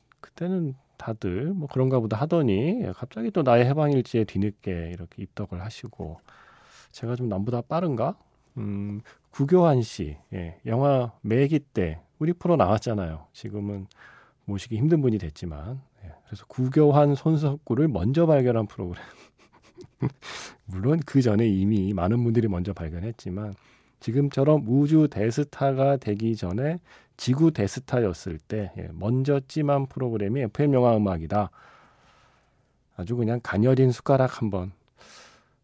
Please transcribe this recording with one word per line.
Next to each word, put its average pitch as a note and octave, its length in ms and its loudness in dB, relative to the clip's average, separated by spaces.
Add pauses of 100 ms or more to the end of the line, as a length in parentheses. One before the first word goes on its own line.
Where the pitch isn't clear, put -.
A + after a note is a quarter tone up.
(200)
그때는 E3+ 540 -4 (240)
다들 A2 560 -4
뭐 D3+ 140 -6
그런가 C3 320 2
보다 A2 160 0
하더니 D3+ 680 2 (140)
갑자기 A3 340 -8
또 F#3 120 0
나의 B2 240 6
해방일지에 C#3 580 2
뒤늦게 F#2+ 680 -4
이렇게 F2 300 -14
입덕을 F#2 420 -10
하시고, E2+ 560 -12 (720)
제가 A#2+ 240 -6
좀 A#2+ 140 -4
남보다 G#2 320 -2
빠른가? D#3 540 -2 (400)
음, G2+ 440 -6 (300)
구교환 D3 520 4
씨, D#2 340 -8 (160)
예, F2 340 -10
영화 B2+ 540 0
매기 C#3 400 0
때 F2 400 -4 (180)
우리 D#3+ 140 0
프로 F3 240 0
나왔잖아요. G2 760 0
지금은 G2+ 540 -8 (600)
모시기 G2+ 300 -6
힘든 D#3 240 2
분이 A#2+ 180 2
됐지만, F2 600 -10 (240)
예, E2 80 -16 (140)
그래서 - 220 -16
구교환, C#3+ 640 4
손석구를 D3 720 0
먼저 C3 400 0
발견한 B2 400 4
프로그램. F2+ 380 -10 (960)
<laughs> - 140 -4 (500)
물론 G2+ 420 -2
그 C#3 160 4
전에 A2+ 240 4
이미 G2 460 2
많은 G#2 320 0
분들이 A2+ 240 2
먼저 F2+ 240 -2
발견했지만, F#2 800 -8 (460)
지금처럼 C#3 640 2
우주 D3 420 4
대스타가 C3+ 920 0
되기 A2+ 360 -2
전에 A#2+ 460 -4 (360)
지구 D3+ 360 2
대스타였을 G2 880 -2
때, G#2 400 -8
예, E2+ 140 -10
먼저 B2+ 540 -2
찜한 C#3+ 400 0
프로그램이 A#2 560 -4
에프엠 C#3+ 320 0
영화 B2 220 6
음악이다. F#2 540 -2 (1500)
아주 G2 200 -6
그냥 A#2+ 260 0
가녀린 B2+ 500 4
숟가락 C3 480 0
한번 G2 320 -4 (920)